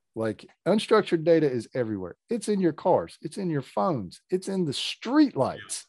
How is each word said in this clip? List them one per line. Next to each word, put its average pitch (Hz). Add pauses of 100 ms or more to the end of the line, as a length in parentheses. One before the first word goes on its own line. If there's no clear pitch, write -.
(160)
Like, 110 (220)
unstructured 196
data 160
is 120
everywhere. 104 (140)
It's 226
in 208
your 165
cars. 117
It's 156
in 185
your 143
phones. 156
It's 185
in 190
the 143
street -
lights. 104